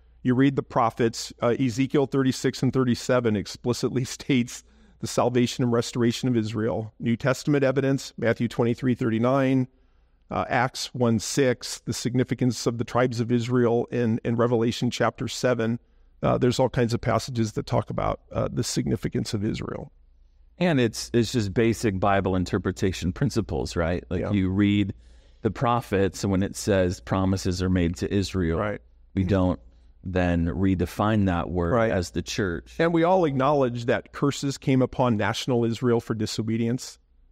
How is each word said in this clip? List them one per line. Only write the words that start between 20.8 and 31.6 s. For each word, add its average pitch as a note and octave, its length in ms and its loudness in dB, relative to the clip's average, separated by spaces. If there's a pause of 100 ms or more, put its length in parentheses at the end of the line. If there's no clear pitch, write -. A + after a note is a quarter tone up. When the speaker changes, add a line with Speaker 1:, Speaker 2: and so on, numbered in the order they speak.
Speaker 2:
it's, - 320 -2
it's A#2 180 2
just G#2 220 0
basic A2+ 440 2
Bible G2 380 2
interpretation F#2 800 -2
principles, F2 640 -2
right? E2+ 320 -2
Like, F#2 100 -2
Speaker 1:
Yeah. G2+ 120 -4
Speaker 2:
you F#2+ 180 0
read G2+ 440 2 (500)
the G#2 80 0
prophets, A2+ 760 0
and G2 60 2
when F#2+ 120 2
it - 140 -6
says F#2 420 2
promises F#2+ 640 -2
are F#2 60 0
made F2+ 260 2
to - 180 -4
Israel, F2+ 460 0
Speaker 1:
Right. G#2 220 -4 (340)
Speaker 2:
we G2 80 2
don't F2+ 380 2 (420)
then F2 440 0
redefine F#2+ 800 0
that E2 220 0
word E2+ 240 -2